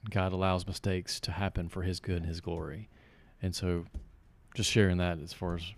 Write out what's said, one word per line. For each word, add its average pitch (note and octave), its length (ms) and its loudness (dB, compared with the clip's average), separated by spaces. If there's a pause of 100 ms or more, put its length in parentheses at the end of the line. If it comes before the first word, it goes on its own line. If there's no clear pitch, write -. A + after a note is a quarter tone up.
(100)
God F#2 220 2
allows F#2 340 2
mistakes F#2 540 -2
to - 120 -6
happen F2+ 360 -2
for F2+ 140 -6
his F2+ 180 0
good F2 180 0
and E2 80 -2
his E2 140 -4
glory. E2 480 -6 (540)
And F#2 120 0
so F2 300 0 (680)
just - 160 0
sharing F#2+ 280 8
that F2 220 2
as D#2+ 120 -10
far F2 240 -4
as E2+ 60 -4
for E2+ 160 -10